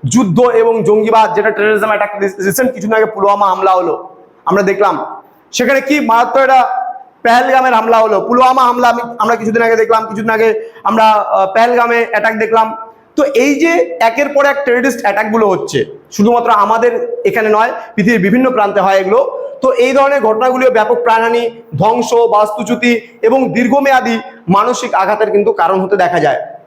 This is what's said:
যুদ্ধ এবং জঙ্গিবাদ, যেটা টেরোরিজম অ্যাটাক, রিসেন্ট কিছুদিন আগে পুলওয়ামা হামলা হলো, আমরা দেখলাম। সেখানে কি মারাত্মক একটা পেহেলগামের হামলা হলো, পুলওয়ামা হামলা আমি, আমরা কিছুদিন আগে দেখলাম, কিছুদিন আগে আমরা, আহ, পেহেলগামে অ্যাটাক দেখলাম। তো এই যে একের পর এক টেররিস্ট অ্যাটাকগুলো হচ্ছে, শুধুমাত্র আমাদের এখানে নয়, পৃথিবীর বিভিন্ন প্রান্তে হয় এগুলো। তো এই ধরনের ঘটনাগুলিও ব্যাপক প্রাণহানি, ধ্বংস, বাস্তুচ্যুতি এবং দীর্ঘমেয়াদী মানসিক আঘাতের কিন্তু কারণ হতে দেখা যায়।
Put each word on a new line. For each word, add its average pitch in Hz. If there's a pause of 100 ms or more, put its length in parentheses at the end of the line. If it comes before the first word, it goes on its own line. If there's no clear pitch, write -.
যুদ্ধ 196
এবং 226
জঙ্গিবাদ, 220
যেটা 214
টেরোরিজম 214
অ্যাটাক, 208 (100)
রিসেন্ট 196
কিছুদিন 214
আগে 220
পুলওয়ামা 202
হামলা 190
হলো, 180 (360)
আমরা 190
দেখলাম। 190 (480)
সেখানে 269
কি 277
মারাত্মক 240
একটা 262 (540)
পেহেলগামের 254
হামলা 226
হলো, 220
পুলওয়ামা 254
হামলা 247
আমি, 233 (160)
আমরা 226
কিছুদিন 226
আগে 226
দেখলাম, 220
কিছুদিন 214
আগে 220 (140)
আমরা, 220
আহ, 202
পেহেলগামে 233
অ্যাটাক 214
দেখলাম। 220 (400)
তো 302
এই 269
যে 330
একের 233
পর 285
এক 277
টেররিস্ট 247
অ্যাটাকগুলো 214
হচ্ছে, 135 (260)
শুধুমাত্র 233
আমাদের 226
এখানে 220
নয়, 220 (220)
পৃথিবীর 214
বিভিন্ন 247
প্রান্তে 202
হয় 196
এগুলো। 196 (220)
তো 254
এই 254
ধরনের 277
ঘটনাগুলিও 254
ব্যাপক 226
প্রাণহানি, 233 (260)
ধ্বংস, 226
বাস্তুচ্যুতি 226 (220)
এবং 233
দীর্ঘমেয়াদী 247 (300)
মানসিক 226
আঘাতের 208
কিন্তু 202
কারণ 185
হতে 190
দেখা 175
যায়। 147 (260)